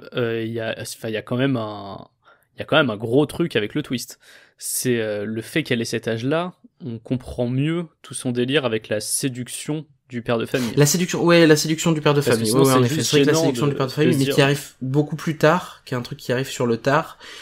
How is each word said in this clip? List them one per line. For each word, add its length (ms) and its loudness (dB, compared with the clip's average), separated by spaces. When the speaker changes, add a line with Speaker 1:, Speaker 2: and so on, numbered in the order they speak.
Speaker 1:
euh, 300 -2
il 80 -6
y 80 -6
a, 200 -6
enfin, 280 -10
il 60 -6
y 20 -4
a 60 -4
quand 140 -6
même 200 0
un, 500 -8
il 40 -20
y 20 -6
a 40 -8
quand 100 2
même 140 4
un 60 -4
gros 300 2
truc 300 -4
avec 180 -2
le 80 -2
twist. 380 -8
C'est, 420 -2
euh, 240 -4
le 180 -6
fait 220 -4
qu'elle 160 0
ait 60 -2
cet 200 -4
âge-là, 460 -2
on 140 -8
comprend 500 -4
mieux 380 -2
tout 120 -16
son 160 -6
délire 340 0
avec 260 -2
la 100 0
séduction 840 -6
du 140 -8
père 160 0
de 80 -2
famille. 280 -2
Speaker 2:
La 120 6
séduction, 360 0
ouais, 240 8
la 80 8
séduction 380 0
du 80 0
père 140 2
de 80 4
Speaker 1:
Parce 60 0
que 40 4
Speaker 2:
famille. 160 2
Speaker 1:
sinon, 140 4
Speaker 2:
Ouais, 60 6
ouais, 80 4
en 20 6
Speaker 1:
c'est 80 6
Speaker 2:
effet. 80 0
Speaker 1:
juste 160 0
Speaker 2:
C'est 80 2
vrai 60 6
que 20 4
la 80 4
Speaker 1:
gênant 80 4
Speaker 2:
séduction 240 0
Speaker 1:
de, 60 2
Speaker 2:
du 40 -4
père 100 -2
de 40 -8
Speaker 1:
de 40 -12
Speaker 2:
famille, 200 2
Speaker 1:
se 40 0
Speaker 2:
mais 60 2
Speaker 1:
dire 100 0
Speaker 2:
qui 60 4
arrive 220 4
beaucoup 360 -2
plus 200 -4
tard, 480 0
qui 80 -8
est 60 -4
un 40 -4
truc 160 -12
qui 140 -4
arrive 160 -2
sur 160 -2
le 140 2
tard. 400 0